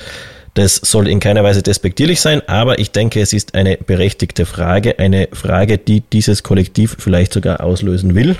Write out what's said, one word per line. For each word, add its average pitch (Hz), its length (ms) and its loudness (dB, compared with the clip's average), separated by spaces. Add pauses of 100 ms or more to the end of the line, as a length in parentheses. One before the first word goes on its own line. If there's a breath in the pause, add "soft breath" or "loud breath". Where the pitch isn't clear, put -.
(540 loud breath)
Das 98 220 2
soll 104 320 0
in 98 100 2
keiner 101 240 2
Weise 98 200 2
despektierlich 131 580 0
sein, 151 260 0
aber 117 320 0
ich 104 120 -4
denke, 110 320 0
es 95 100 -2
ist - 220 -4
eine 95 240 0
berechtigte 92 680 -2
Frage, 90 540 -2
eine 95 340 2
Frage, 98 460 0
die 107 240 0
dieses 107 400 0
Kollektiv 95 560 0
vielleicht 92 340 0
sogar 87 300 -2
auslösen 90 520 0
will. 147 260 2